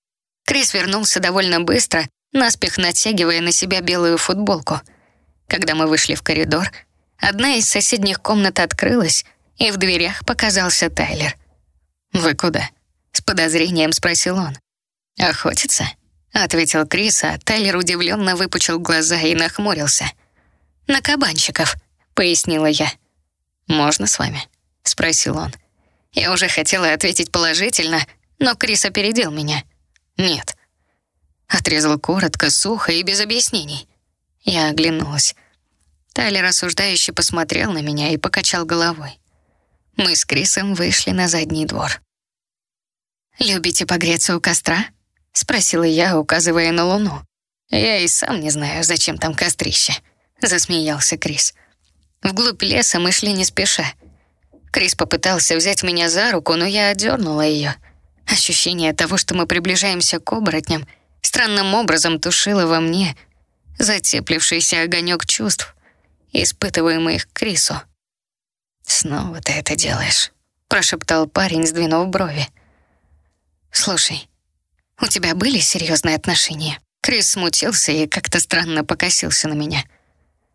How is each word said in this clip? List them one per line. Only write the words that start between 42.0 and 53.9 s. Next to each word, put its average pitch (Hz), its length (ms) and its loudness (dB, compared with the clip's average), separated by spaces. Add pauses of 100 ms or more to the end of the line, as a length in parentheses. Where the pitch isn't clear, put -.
«Любите 180 480 0
погреться 170 500 0
у 165 40 -2
костра?» — 170 460 0 (460)
спросила 185 520 0
я, 165 340 4
указывая 165 540 2
на 170 120 2
луну. 185 380 0 (460)
«Я 214 300 2
и 175 100 0
сам - 320 0
не 151 100 -4
знаю, 151 340 -2
зачем 165 340 0
там 160 160 -2
кострище», — - 600 0 (460)
засмеялся 165 760 0
Крис. - 380 -2 (680)
Вглубь 208 400 -2
леса - 380 0
мы 180 120 2
шли 208 200 0
не 185 120 0
спеша. 170 480 -2 (800)